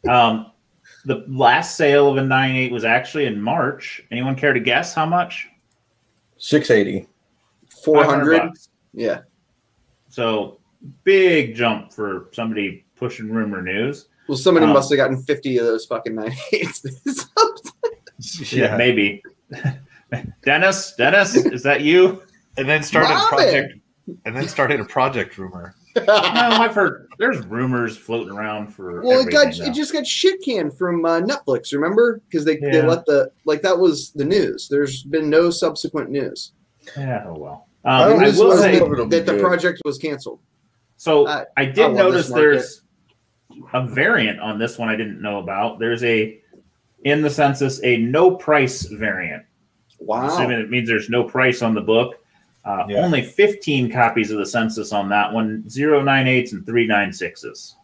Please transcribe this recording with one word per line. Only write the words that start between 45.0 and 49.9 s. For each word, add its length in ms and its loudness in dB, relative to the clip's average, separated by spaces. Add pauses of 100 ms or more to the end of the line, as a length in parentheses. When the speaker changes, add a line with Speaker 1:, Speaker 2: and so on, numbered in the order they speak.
Speaker 1:
know 180 -6
about. 400 -6
There's 240 -4
a, 360 -2 (640)
in 180 2
the 80 0
census, 540 0
a 140 2
no 340 4
price 540 0
variant. 580 -8 (560)